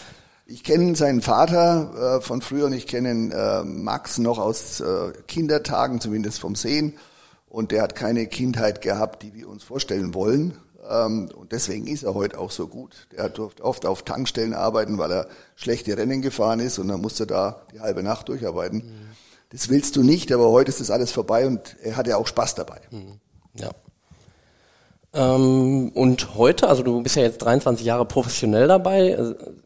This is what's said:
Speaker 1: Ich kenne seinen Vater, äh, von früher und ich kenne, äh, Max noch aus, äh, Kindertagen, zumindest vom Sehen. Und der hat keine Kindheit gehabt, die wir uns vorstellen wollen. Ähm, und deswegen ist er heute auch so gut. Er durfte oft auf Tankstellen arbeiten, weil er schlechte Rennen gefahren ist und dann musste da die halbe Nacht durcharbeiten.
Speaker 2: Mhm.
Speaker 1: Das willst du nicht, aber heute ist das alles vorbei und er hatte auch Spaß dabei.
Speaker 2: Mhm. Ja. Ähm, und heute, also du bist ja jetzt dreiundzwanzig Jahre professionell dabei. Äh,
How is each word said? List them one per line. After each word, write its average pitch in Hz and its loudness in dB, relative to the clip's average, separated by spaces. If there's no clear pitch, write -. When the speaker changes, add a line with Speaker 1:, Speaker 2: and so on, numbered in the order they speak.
Speaker 1:
Ich - -18
kenne 170 4
seinen 139 2
Vater, 151 2
äh, - 0
von 127 -6
früher 143 -2
und 135 0
ich 123 -6
kenne, 117 -2
äh, 101 0
Max - -6
noch 117 0
aus, - -4
äh, 90 -4
Kindertagen, 147 -2
zumindest 110 -4
vom 98 -6
Sehen. 147 -2
Und 110 -6
der 107 2
hat 98 -2
keine 117 -2
Kindheit 120 -2
gehabt, 107 -4
die 104 -18
wir 110 -18
uns 101 -18
vorstellen 98 -4
wollen. 127 0
Ähm, 110 0
und - -14
deswegen 107 -6
ist 143 -8
er 95 -2
heute 101 -2
auch 90 -8
so 80 -8
gut. - -18
Er 95 -4
durfte 104 -10
oft 123 -2
auf 92 -2
Tankstellen 113 -4
arbeiten, 107 0
weil 85 -2
er 90 -2
schlechte 117 -4
Rennen 131 -2
gefahren 113 0
ist 120 -4
und 92 -4
dann 98 -4
musste 110 -4
da 98 -4
die 107 -20
halbe 98 -4
Nacht 107 -4
durcharbeiten. 98 -6
Speaker 2:
Mhm. 110 -14
Speaker 1:
Das 117 -8
willst 139 2
du 135 6
nicht, 147 4
aber 120 6
heute 131 8
ist 131 -4
das 117 -4
alles 117 0
vorbei 117 2
und 123 -4
er 110 -6
hatte 120 0
auch 110 0
Spaß - -2
dabei. - -10
Speaker 2:
Mhm. 104 -18
Ja. - -10
Ähm, 131 4
und 127 2
heute, 135 6
also 131 6
du 120 0
bist 123 0
ja 143 4
jetzt 117 2
dreiundzwanzig 117 2
Jahre 117 2
professionell 120 2
dabei. 185 4
Äh, 117 -2